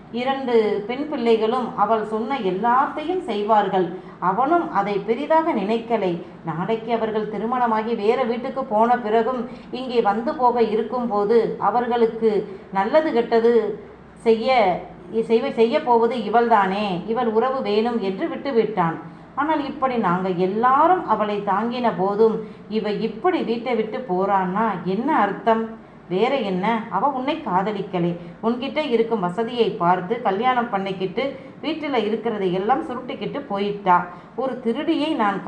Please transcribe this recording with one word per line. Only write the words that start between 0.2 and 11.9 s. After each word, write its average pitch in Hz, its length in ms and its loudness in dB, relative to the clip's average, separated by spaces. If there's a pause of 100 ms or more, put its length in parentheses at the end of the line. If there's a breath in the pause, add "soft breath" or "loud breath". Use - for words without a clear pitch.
பெண் 269 220 -4
பிள்ளைகளும் 233 640 2
அவள் 208 280 2
சொன்ன 240 340 -4 (140)
எல்லாத்தையும் 285 800 0
செய்வார்கள். 202 580 2 (300 loud breath)
அவனும் 302 540 2
அதை 202 240 0 (100)
பெரிதாக 302 480 2
நினைக்கலை. 214 580 0 (320 loud breath)
நாளைக்கு 214 480 -4
அவர்கள் 220 420 -2
திருமணமாகி 233 600 0
வேற 220 300 2
வீட்டுக்கு 240 400 -4
போன 226 340 2
பிறகும் 226 440 0 (280 loud breath)
இங்கே 247 300 -2
வந்து 214 340 2
போக 240 280 4
இருக்கும்போது 220 800 2 (180)
அவர்களுக்கு 226 720 2 (420 loud breath)